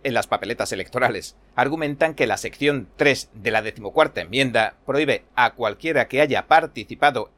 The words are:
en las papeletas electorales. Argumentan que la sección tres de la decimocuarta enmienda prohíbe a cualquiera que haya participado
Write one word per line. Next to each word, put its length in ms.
en 100
las 140
papeletas 420
electorales. 680
Argumentan 580
que 140
la 80
sección 600
tres 380
de 160
la 100
decimocuarta 600
enmienda 560
prohíbe 380
a 200
cualquiera 520
que 140
haya 260
participado 920